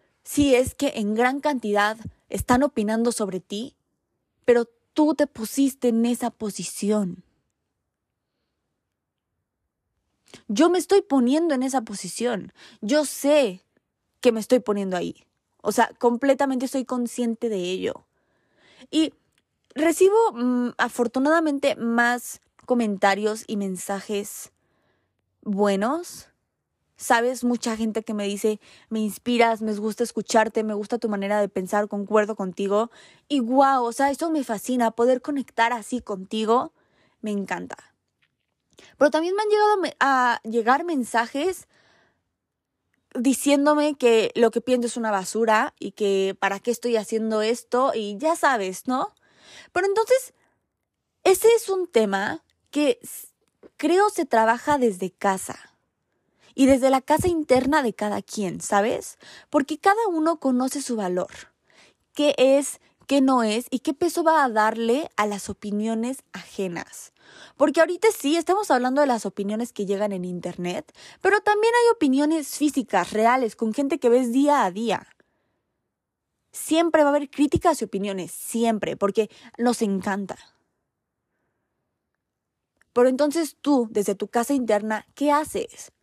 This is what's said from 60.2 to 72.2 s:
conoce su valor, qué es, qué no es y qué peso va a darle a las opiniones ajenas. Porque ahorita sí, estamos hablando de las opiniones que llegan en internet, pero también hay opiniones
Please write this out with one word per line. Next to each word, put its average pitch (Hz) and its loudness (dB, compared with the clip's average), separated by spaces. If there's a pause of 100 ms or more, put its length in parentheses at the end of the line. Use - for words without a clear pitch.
conoce 262 -2
su 240 -6
valor, 180 -4 (840)
qué 294 2
es, 269 4 (260)
qué 277 2
no 262 4
es 220 -2
y 262 -4
qué 302 -4
peso 339 -2
va 320 4
a 254 0
darle 226 0
a 214 0
las 202 -8
opiniones 220 -6 (140)
ajenas. - -10 (440)
Porque 320 2
ahorita 349 2
sí, 294 0
estamos 381 0
hablando 254 2
de 294 4
las 226 -2
opiniones 208 -6
que 202 -6
llegan 202 -2
en 180 -6
internet, 175 -8 (280)
pero 392 2
también 415 2
hay 466 4
opiniones 302 0